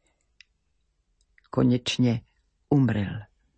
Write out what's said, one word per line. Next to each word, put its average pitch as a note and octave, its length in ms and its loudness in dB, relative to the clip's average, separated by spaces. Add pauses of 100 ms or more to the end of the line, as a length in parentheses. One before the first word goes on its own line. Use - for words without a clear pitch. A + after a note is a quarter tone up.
(1500)
Konečne B2 720 0 (480)
umrel, A2 560 0 (280)